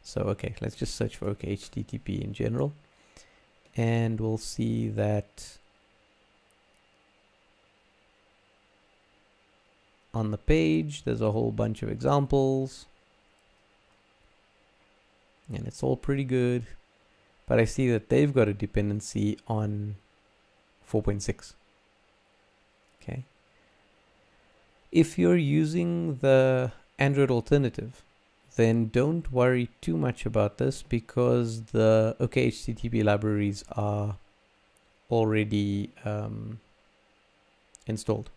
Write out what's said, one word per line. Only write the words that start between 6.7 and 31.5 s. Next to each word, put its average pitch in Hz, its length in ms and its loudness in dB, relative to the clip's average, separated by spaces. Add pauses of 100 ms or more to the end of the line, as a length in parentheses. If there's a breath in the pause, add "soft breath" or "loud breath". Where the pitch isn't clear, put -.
on 110 180 -2
the 104 60 -4
page, 160 680 2
there's 113 180 -2
a 107 100 2
whole 113 220 0
bunch 110 280 -2
of 110 80 -4
examples. 135 960 0 (2750)
And - 120 -8
it's - 160 -10
all 131 140 0
pretty 139 300 -4
good. 123 380 0 (840)
But 120 120 4
I 113 40 6
see 123 280 0
that 110 180 -2
they've 139 240 4
got 113 160 4
a 101 40 -2
dependency 104 840 -2 (100)
on 104 480 -4 (880)
four 107 180 -2
point 104 220 -2
six. - 320 -8 (1500)
Okay. 127 220 -10 (1700 soft breath)
If 160 260 4
you're 175 200 6
using 160 800 0
the 131 560 4 (260)
Android 139 320 4
alternative, 120 720 0 (540)
then 113 320 4
don't 147 420 0
worry 123 380 2 (100)
too 165 160 -2
much 139 300 -2
about 107 320 0
this 135 260 -2
because 120 760 0 (100)